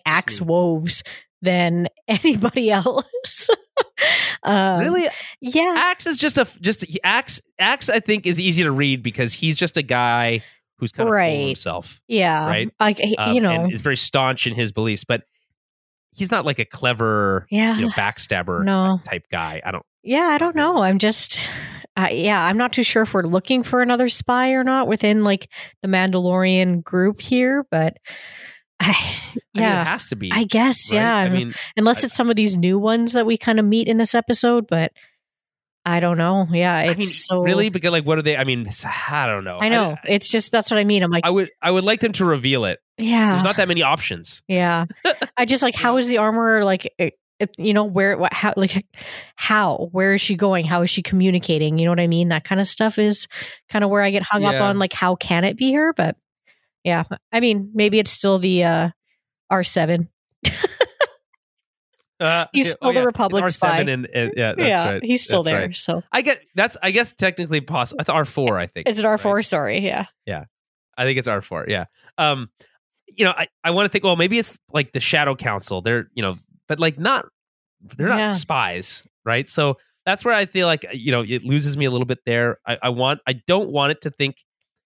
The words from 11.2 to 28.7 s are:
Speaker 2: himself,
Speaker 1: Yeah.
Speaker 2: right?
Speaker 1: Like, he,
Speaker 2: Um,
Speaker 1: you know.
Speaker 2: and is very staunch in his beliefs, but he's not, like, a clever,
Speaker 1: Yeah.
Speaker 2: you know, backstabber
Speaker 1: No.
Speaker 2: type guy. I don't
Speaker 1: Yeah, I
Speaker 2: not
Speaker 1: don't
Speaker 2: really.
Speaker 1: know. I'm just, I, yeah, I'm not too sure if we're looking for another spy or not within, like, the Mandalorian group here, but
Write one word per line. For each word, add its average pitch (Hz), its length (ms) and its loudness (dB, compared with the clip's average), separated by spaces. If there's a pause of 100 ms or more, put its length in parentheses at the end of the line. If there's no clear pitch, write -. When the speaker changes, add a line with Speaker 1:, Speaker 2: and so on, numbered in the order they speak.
Speaker 2:
himself, 85 580 -8
Speaker 1:
Yeah. 165 400 0
Speaker 2:
right? 208 320 -2
Speaker 1:
Like, 208 180 2
he, 208 200 -2
Speaker 2:
Um, 214 180 0
Speaker 1:
you 247 60 2
know. 196 100 2 (140)
Speaker 2:
and 185 60 0
is 113 120 -8
very 135 140 0
staunch 131 500 0
in 113 80 -4
his 113 160 -2
beliefs, 110 320 -4
but 120 200 -2 (920)
he's 190 160 -6
not, 185 140 0
like, 143 120 -2
a 113 80 -2
clever, 107 840 0
Speaker 1:
Yeah. 220 260 0
Speaker 2:
you 214 80 -2
know, 226 60 -2
backstabber 95 720 -4
Speaker 1:
No. 190 400 2
Speaker 2:
type 87 260 -8
guy. 80 320 -6
I 98 60 -8
don't 95 160 -8 (160)
Speaker 1:
Yeah, 269 240 -2
I 330 60 2
Speaker 2:
not 294 80 0
Speaker 1:
don't 330 160 -2
Speaker 2:
really. 311 180 2
Speaker 1:
know. 285 80 2
I'm 190 160 4
just, - 500 0 (480)
I, 190 160 0
yeah, 180 320 0
I'm 185 140 2
not 247 160 0
too 247 100 2
sure 220 200 2
if 214 100 -2
we're 190 100 2
looking 185 380 0
for 247 220 0
another 247 260 2
spy 254 440 0
or 262 100 2
not 262 240 0
within, 214 360 2
like, 196 240 0 (360)
the 190 40 -6
Mandalorian 185 960 2
group 185 380 0
here, 262 480 0
but 160 280 -2 (840)